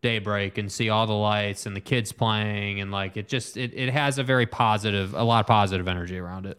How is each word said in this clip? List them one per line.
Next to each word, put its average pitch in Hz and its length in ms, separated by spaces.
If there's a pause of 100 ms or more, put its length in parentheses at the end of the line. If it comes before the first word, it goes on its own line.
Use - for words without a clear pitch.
Daybreak 104 560
and 104 140
see 113 180
all 110 180
the 107 40
lights 104 540
and 101 100
the 101 60
kids 120 320
playing, 104 680
and, 98 100
like, 98 280
it 104 100
just, - 300
it, 123 160
it 127 180
has 143 260
a 135 60
very 127 220
positive, 104 680
a 101 100
lot 117 180
of 104 60
positive 95 420
energy 90 280
around 90 280
it. - 140